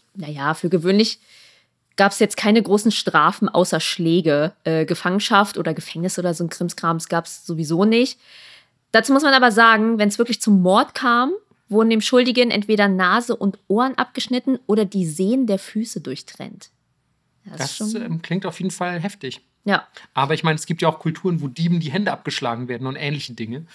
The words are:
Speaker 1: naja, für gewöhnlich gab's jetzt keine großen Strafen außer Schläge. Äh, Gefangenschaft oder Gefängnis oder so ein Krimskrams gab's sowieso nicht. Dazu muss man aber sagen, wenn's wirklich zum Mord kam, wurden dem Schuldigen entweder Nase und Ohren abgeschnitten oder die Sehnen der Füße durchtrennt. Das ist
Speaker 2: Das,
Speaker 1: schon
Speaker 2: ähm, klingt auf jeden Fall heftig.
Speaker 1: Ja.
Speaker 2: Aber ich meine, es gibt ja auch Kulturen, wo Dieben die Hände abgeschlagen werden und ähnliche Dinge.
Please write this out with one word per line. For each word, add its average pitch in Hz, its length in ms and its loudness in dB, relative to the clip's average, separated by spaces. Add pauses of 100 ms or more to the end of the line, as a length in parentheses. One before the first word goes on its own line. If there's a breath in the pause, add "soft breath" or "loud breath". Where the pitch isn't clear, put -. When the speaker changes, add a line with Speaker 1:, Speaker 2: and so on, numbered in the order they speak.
(140)
Speaker 1:
naja, 151 400 -4
für 165 160 -4
gewöhnlich 190 480 2 (800 soft breath)
gab's 196 240 2
jetzt 208 180 0
keine 220 240 4
großen 208 280 2
Strafen 180 600 0
außer 170 300 0
Schläge. 165 720 0 (100)
Äh, 160 220 0
Gefangenschaft 196 720 0
oder 165 160 -4
Gefängnis 165 440 -6
oder 175 140 -2
so 165 100 -6
ein 165 80 -4
Krimskrams 165 600 -4
gab's - 360 -4
sowieso 165 380 -2
nicht. 233 340 2 (720 loud breath)
Dazu 226 200 2
muss 277 100 6
man 277 120 4
aber 254 180 6
sagen, 226 460 4
wenn's 208 200 2
wirklich 233 220 0
zum 196 220 4
Mord 202 320 4
kam, 254 380 0 (360)
wurden 226 220 2
dem 220 100 2
Schuldigen 247 500 2
entweder 208 380 2
Nase 190 480 0
und 196 220 -2 (100)
Ohren 240 300 0
abgeschnitten 254 680 -4
oder 214 200 2
die 190 200 -2
Sehnen 196 400 0
der 196 120 0
Füße 214 420 -8
durchtrennt. - 680 -14 (760)
Das 175 100 -20
ist 151 60 -14
Speaker 2:
Das, 214 320 -6
Speaker 1:
schon 226 100 -6
Speaker 2:
ähm, 165 200 -8
klingt 190 240 -6
auf 170 120 -8
jeden 185 120 -4
Fall 180 280 -6
heftig. 160 440 -10 (220)
Speaker 1:
Ja. 196 220 -2 (260 loud breath)
Speaker 2:
Aber 139 220 0
ich 156 80 -4
meine, 160 140 2
es - 100 -10
gibt 170 160 -4
ja 165 60 4
auch 160 100 -2
Kulturen, 165 420 -4
wo 139 60 -6
Dieben 170 320 -2
die 147 140 -4
Hände 190 180 -2
abgeschlagen 123 560 -6
werden 123 220 -8
und 139 80 -8
ähnliche 147 380 -8
Dinge. 117 300 -10 (100)